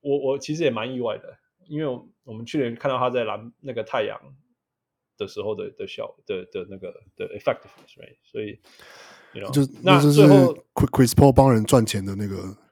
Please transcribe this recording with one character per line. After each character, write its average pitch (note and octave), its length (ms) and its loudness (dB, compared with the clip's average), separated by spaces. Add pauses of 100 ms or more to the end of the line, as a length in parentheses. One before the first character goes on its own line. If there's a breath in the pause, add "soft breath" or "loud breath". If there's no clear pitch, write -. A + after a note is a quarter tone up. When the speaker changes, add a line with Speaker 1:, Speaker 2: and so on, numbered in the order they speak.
Speaker 1:
我， C#3 300 -2
我 - 60 -4
其 - 160 -10
实 E3 80 -6
也 D3 80 0
蛮 A#2 240 -6
意 B2 80 -8
外 G#2+ 160 -6
的， - 180 -20 (320)
因 D3+ 120 -10
为 C3 220 -6 (220)
我 A#2+ 100 -18
们 A#2 120 -14
去 D3+ 140 -6
年 A#2+ 160 -4
看 C#3+ 120 -8
到 B2+ 120 -4
他 B2+ 100 0
在 B2 140 -2
篮， G#2+ 280 -10 (100)
那 C3 120 -14
个 A2+ 100 -6
太 A#2 200 -4
阳 G#2 120 -6 (1000)
的 G2 100 -10
时 G#2 140 -12
候 G#2 140 -6
的， F#2+ 160 -12
的 G2 160 -14
效， - 280 -14 (120)
的， F#2+ 180 -8
的 F#2 240 -12
那 G2 80 -18
个， F#2+ 160 -16 (240)
的 F#2+ 180 -12
effectiveness，right？ - 880 -12
所 - 220 -12
以， G#2+ 160 -14 (760 soft breath)
you G#2 100 -14
know， - 80 -12
Speaker 2:
就， C#3 120 0 (180)
Speaker 1:
那 F#3 180 4
最 D3 280 6
后 C#3+ 80 10
Speaker 2:
那 C3+ 100 8
就 B2+ 80 0
是 - 80 -16 (140)
Chris，Chris - 400 2
Paul C#3 180 8
帮 C3+ 180 6
人 A2 140 2
赚 B2 180 4
钱 G2+ 220 -4
的 G2 100 -8
那 G#2 120 -6
个 F#2+ 280 -10 (160)